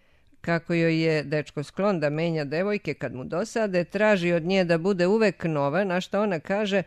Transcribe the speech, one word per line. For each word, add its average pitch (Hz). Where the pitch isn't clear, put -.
Kako 170
joj 165
je 156
dečko 147
sklon 190
da 147
menja 156
devojke 170
kad 127
mu 127
dosade, 185
traži 196
od 170
nje 190
da 170
bude 175
uvek 214
nova, 156
na 180
šta 202
ona 196
kaže: 196